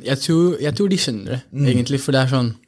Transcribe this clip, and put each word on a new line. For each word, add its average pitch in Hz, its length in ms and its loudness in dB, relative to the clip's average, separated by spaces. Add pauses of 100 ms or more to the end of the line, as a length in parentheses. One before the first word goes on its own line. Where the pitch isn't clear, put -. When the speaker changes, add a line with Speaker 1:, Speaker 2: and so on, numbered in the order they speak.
Speaker 1:
jeg 127 140 -2
tror, 170 420 2
jeg 143 140 -2
tror 202 140 0
de 185 80 2
skjønner 107 280 -4
det, 127 160 -6 (120)
Speaker 2:
Mm. 139 120 0
Speaker 1:
egentlig, 127 360 2
for - 100 -4
det 135 100 4
er 127 60 2
sånn, 123 280 0 (120)